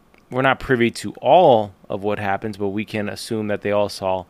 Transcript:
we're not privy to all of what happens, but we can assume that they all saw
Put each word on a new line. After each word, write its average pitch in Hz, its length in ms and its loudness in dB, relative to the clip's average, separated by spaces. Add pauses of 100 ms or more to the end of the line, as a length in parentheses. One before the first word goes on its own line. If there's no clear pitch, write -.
(300)
we're 127 120 -2
not 135 180 2
privy 117 320 2
to - 220 -10
all 123 600 4 (140)
of 98 160 -6
what 104 140 -2
happens, 101 400 -4
but 101 100 -2
we 104 160 -4
can 104 240 -6
assume 107 400 -6
that 101 140 -4
they 104 100 -2
all 104 160 2
saw 92 420 -4